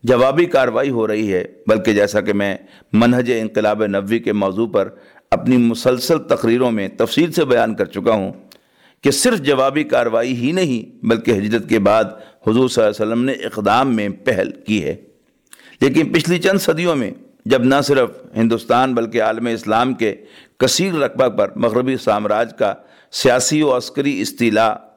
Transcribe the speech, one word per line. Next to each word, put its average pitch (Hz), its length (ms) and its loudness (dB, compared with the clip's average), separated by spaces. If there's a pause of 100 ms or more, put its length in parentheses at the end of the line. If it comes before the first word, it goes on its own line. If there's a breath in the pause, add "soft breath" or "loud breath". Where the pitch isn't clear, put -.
جوابی 131 420 2
کارروائی 131 460 0
ہو 113 160 -2
رہی 107 280 -2
ہے، 90 100 -2 (220)
بلکہ 110 260 2
جیسا 101 280 2
کہ 101 120 -4
میں 101 240 -2 (360 loud breath)
منہج 120 480 2
انقلاب 107 460 -2
نبوی 101 320 -2
کے 113 140 -4
موضوع 101 340 -2
پر 98 220 -2 (420 loud breath)
اپنی 117 260 0
مسلسل 123 640 0
تقریروں 120 520 0
میں 101 260 -4
تفصیل 147 360 0
سے 165 120 0
بیان 117 300 0
کر - 100 -2
چکا 101 280 -2
ہوں 98 200 -2 (680 soft breath)
کہ - 80 2
صرف 240 280 0
جوابی 139 460 0
کارروائی 120 500 0
ہی 123 180 -2
نہیں 147 540 -4
بلکہ 113 240 0
ہجرت 107 380 0
کے 113 100 2
بعد 104 260 4 (420 loud breath)
حضور 120 220 2
صلی 117 160 2
اللہ 104 120 0
علیہ 110 160 -4
وسلم 120 120 -2
نے 135 80 -2
اقدام 113 640 0
میں 104 120 -2 (160)
پہل 107 260 0
کی 104 340 -4
ہے۔ 80 120 -4 (840 loud breath)
لیکن 143 320 0
پچھلی 170 260 0
چند 196 200 2
صدیوں 170 380 0
میں 113 140 -2 (340)
جب 120 180 2
نہ 131 120 4 (100)
صرف 139 260 2 (260)
ہندوستان 117 580 0
بلکہ 113 280 -2
عالم 113 240 -2
اسلام 117 480 -2
کے 107 200 -2 (420 loud breath)
کثیر 170 380 0
رقبہ 131 340 0
پر 101 280 -2
مغربی 123 400 0
سامراج 107 600 -2
کا 101 160 0 (380 soft breath)
سیاسی 131 500 2
و 135 140 2
عسکری 135 440 -4
استیلا 107 540 0 (220)